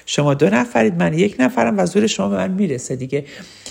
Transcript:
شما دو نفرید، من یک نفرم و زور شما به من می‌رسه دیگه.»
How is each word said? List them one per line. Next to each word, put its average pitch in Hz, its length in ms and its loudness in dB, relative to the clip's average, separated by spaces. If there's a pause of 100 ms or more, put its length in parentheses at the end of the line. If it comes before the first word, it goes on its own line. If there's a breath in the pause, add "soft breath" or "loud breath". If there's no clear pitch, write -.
شما 143 280 0
دو 151 160 4
نفرید، 226 440 2
من 170 240 0
یک 208 200 2
نفرم 240 400 2
و 180 80 2
زور 214 200 2
شما 202 220 -2
به 202 80 0
من 190 140 -2
می‌رسه 156 460 -2
دیگه.» 131 280 -4 (460 loud breath)